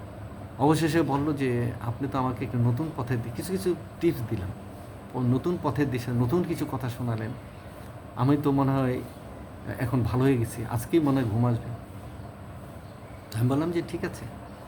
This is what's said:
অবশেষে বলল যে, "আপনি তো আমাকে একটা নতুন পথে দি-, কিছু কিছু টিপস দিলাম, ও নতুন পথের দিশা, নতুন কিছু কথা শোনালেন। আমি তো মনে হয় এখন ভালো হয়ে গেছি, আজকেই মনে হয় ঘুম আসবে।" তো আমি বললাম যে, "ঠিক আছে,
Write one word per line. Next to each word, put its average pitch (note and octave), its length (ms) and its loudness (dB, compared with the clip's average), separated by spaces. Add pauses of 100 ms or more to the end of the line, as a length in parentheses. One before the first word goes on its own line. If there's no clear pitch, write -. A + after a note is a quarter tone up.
(600)
অবশেষে D#3 420 6
বলল C#3+ 320 2
যে, C#3 160 2 (320)
"আপনি B2 300 -2
তো - 60 -2
আমাকে B2+ 280 0
একটা B2 120 -2
নতুন B2 380 4
পথে B2+ 220 -2
দি-, A#2 180 -4
কিছু - 160 -4
কিছু F#3 240 2 (240)
টিপস D#3+ 300 2
দিলাম, F#2 220 -2 (640)
ও B2+ 80 -6
নতুন C3 420 4
পথের C#3+ 280 2
দিশা, B2 200 -2
নতুন B2 320 4
কিছু D#3+ 280 -2
কথা B2+ 180 -4
শোনালেন। A#2 420 -2 (840)
আমি C3+ 280 6
তো C#3+ 80 4
মনে C#3 200 4
হয় B2+ 300 2 (800)
এখন B2 240 2
ভালো B2+ 200 2
হয়ে C3+ 140 6
গেছি, A#2 340 -2
আজকেই E3 280 2
মনে C#3 220 4
হয় A2+ 80 0
ঘুম A#2 160 4
আসবে।" - 420 0 (1400)
তো A2 80 -2
আমি B2 100 6
বললাম D3+ 220 2
যে, E3+ 160 0
"ঠিক F3 180 -4
আছে, - 200 -8 (420)